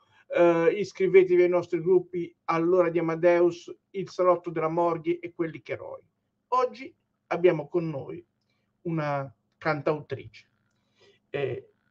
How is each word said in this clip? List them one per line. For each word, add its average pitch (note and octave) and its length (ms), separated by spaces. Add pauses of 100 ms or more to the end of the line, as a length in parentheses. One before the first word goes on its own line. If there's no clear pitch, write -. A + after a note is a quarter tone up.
(260)
eh, E3 500
iscrivetevi F#3 680
ai F3 40
nostri F3 320
gruppi F3 540 (120)
All'ora E3 440
di E3 80
Amadeus, E3+ 760 (180)
Il F#3 200
Salotto F3+ 400
della D#3+ 180
Morghi E3+ 500
e E3+ 160
Quelli D#3+ 280
che C#3 140
Roi. - 240 (480)
Oggi B3+ 460 (340)
abbiamo E3 400
con E3+ 200
noi D#3 360 (580)
una D3 500 (240)
cantautrice, D3 880 (840)
eh, C3+ 400 (200)